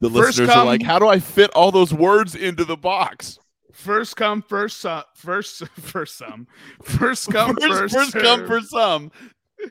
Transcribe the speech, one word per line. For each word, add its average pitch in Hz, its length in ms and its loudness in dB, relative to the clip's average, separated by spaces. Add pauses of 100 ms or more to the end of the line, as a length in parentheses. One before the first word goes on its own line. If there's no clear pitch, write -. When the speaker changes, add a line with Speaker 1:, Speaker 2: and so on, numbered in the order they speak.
Speaker 1:
The 120 80 0
Speaker 2:
First 139 300 2
Speaker 1:
listeners 123 120 2
are - 20 4
Speaker 2:
come 240 140 6
Speaker 1:
like, 117 160 0
"How 175 180 0
do 214 80 6
I 196 100 4
fit 202 320 2
all 180 220 4
those 180 200 4
words 180 440 2
into 170 280 -4
the 160 120 -6
box?" 180 640 -6 (320)
Speaker 2:
First 214 440 -4
come, 214 240 -2
first 202 400 -6
su-, 165 200 -8 (160)
first, 180 520 -10
<laughs> - 120 -20
first 147 360 -12
some. 113 300 -18 (380)
First - 480 -4
come, 233 240 0
Speaker 1:
First, 302 100 0 (140)
Speaker 2:
first 208 140 -4
Speaker 1:
first 269 180 0
come 233 280 2
Speaker 2:
serve. 185 60 -12
Speaker 1:
for 226 140 -2
some. 190 500 -2 (600)